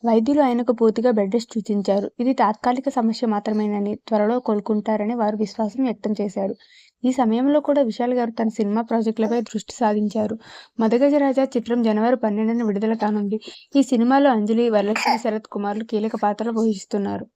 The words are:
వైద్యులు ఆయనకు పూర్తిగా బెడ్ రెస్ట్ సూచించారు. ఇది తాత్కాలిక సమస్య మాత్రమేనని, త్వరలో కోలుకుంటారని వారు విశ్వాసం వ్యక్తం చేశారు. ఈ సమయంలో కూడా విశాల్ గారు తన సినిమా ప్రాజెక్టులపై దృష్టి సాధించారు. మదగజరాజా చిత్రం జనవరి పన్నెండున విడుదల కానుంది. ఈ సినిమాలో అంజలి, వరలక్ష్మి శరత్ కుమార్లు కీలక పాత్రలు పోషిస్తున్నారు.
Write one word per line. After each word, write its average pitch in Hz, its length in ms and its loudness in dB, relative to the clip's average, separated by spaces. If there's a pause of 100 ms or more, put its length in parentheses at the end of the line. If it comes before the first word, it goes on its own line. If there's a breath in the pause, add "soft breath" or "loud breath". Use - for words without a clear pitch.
వైద్యులు 233 400 4
ఆయనకు 247 280 0
పూర్తిగా 226 380 2
బెడ్ 202 240 0
రెస్ట్ 226 200 -4
సూచించారు. 202 520 -2 (120)
ఇది 254 140 0
తాత్కాలిక 247 560 0
సమస్య 226 380 -2
మాత్రమేనని, 208 680 -2 (140)
త్వరలో 220 320 2
కోలుకుంటారని 214 840 -2
వారు 214 160 0
విశ్వాసం 214 460 -4
వ్యక్తం 214 380 -2
చేశారు. 202 340 -4 (480 soft breath)
ఈ 247 80 2
సమయంలో 254 500 2
కూడా 285 300 2
విశాల్ 247 280 -2
గారు 233 200 -2
తన 226 100 0 (100)
సినిమా 214 300 0
ప్రాజెక్టులపై 226 520 0
దృష్టి - 340 -8
సాధించారు. 214 600 0 (420 loud breath)
మదగజరాజా 269 680 4 (100)
చిత్రం 233 280 0
జనవరి 226 420 2
పన్నెండున 220 380 0
విడుదల 220 320 0 (100)
కానుంది. 208 340 -2 (360 loud breath)
ఈ 277 80 6
సినిమాలో 269 540 4
అంజలి, 226 320 2
వరలక్ష్మి 208 560 0
శరత్ 220 300 -6
కుమార్లు 208 360 -4
కీలక 220 320 -2
పాత్రలు 220 360 -2
పోషిస్తున్నారు. 202 760 -2